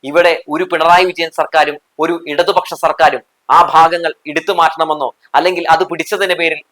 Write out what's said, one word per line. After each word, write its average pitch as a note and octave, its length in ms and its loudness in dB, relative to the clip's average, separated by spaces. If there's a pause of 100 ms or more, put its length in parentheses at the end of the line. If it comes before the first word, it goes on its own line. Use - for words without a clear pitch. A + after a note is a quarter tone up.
(100)
ഇവിടെ E3+ 220 2 (220)
ഒരു E3+ 160 -2
പിണറായി E3+ 400 4
വിജയൻ E3 280 -6
സർക്കാരും D3 380 0 (260)
ഒരു F3 120 -2 (180)
ഇടതുപക്ഷ F3 420 0 (100)
സർക്കാരും D3+ 380 0 (340)
ആ - 20 6 (160)
ഭാഗങ്ങൾ E3 380 2 (180)
എടുത്തു D#3+ 300 -4
മാറ്റണമെന്നോ D3+ 480 -2 (280)
അല്ലെങ്കിൽ E3+ 280 0 (100)
അത് E3 160 0
പിടിച്ചതിന്റെ F3+ 500 -4
പേരിൽ D#3+ 200 -2 (120)